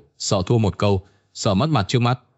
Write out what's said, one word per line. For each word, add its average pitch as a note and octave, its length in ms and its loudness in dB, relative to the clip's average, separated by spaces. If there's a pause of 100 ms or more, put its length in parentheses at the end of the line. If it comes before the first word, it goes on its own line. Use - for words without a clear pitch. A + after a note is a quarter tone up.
(180)
sợ G2 280 -2
thua B2 120 2
một G2+ 200 0
câu, G2+ 280 0 (280)
sợ G#2 200 -2
mất B2 140 2
mặt B2 200 0
trước A#2+ 140 0
mắt. A#2+ 160 0 (200)